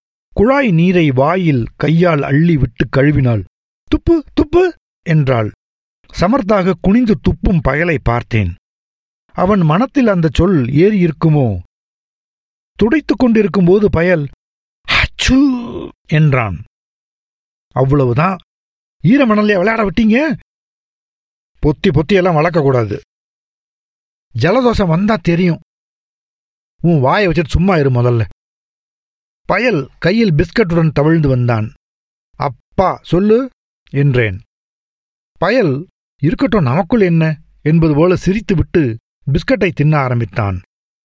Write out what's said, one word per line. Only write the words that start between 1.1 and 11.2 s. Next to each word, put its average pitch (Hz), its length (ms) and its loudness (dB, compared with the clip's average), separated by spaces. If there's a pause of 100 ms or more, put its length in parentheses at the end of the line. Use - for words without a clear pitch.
வாயில் 139 560 0 (100)
கையால் 165 460 0
அள்ளி 156 340 2
விட்டு 127 400 -4
கழுவினாள். 131 480 0 (380)
"துப்பு, 320 420 -2 (100)
துப்பு" 330 420 0 (280)
என்றாள். 131 460 0 (720)
சமர்த்தாக 190 600 0
குனிந்து 208 400 0
துப்பும் 175 480 -2
பயலை 151 340 -2
பார்த்தேன். 113 520 -2 (800)
அவன் 190 280 0
மனத்தில் 202 460 0
அந்த 175 260 0
சொல் 180 320 2
ஏறியிருக்குமோ? 151 960 0 (1120)